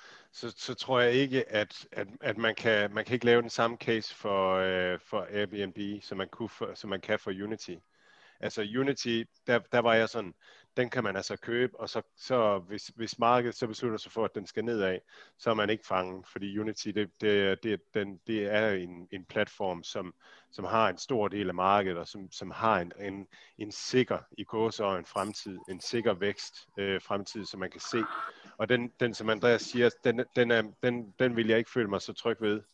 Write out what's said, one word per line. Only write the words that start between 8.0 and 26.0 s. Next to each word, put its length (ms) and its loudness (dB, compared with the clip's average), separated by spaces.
Altså, 220 -4
Unity, 600 0
der, 120 4
der 60 4
var 160 6
jeg 140 6
sådan, 260 -6
den 140 0
kan 140 -2
man 120 -2
altså 200 -4
købe, 440 -2
og 80 -6
så, 140 -4
så 500 2
hvis, 280 -10
hvis 220 -8
markedet 380 4
så 100 -4
beslutter 320 -4
sig 140 -14
for, 120 0
at 100 -4
den 120 -8
skal 180 -6
nedad, 340 0
så 120 0
er 40 4
man 160 2
ikke 160 -2
fanget, 460 -2
fordi 260 -6
Unity, 300 -4
det, 220 -2
det, 420 4
det, 180 -2
den, 320 -4
det 180 -2
er 160 4
en, 420 -4
en 120 -10
platform, 580 -2
som, 320 -8
som 120 -10
har 240 4
en 100 -2
stor 300 0
del 200 -2
af 60 -2
markedet, 440 4
og 100 -8
som, 240 -16
som 180 -10
har 300 2
en, 200 -4
en, 260 -8
en 140 -8
sikker, 460 0
i 60 -10
gåseøjne, 640 -2
fremtid, 520 -6
en 120 -12
sikker 340 0